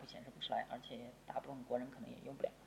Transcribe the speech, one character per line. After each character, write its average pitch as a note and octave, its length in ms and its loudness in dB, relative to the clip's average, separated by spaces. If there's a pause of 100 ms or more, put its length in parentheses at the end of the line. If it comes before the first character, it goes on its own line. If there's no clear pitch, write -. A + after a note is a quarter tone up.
显 - 180 -8
示 C3+ 60 -8
不 - 100 -8
出 - 120 2
来， A2 180 6
而 B2 100 0
且 A#2+ 320 -6 (140)
大 - 140 2
部 C3+ 80 0
分 C3+ 160 -2
国 B2 140 6
人 B2+ 120 0
可 - 100 -6
能 - 100 -4
也 - 140 -4
用 C#3 100 -2
不 C#3 80 -6
了， - 80 8 (160)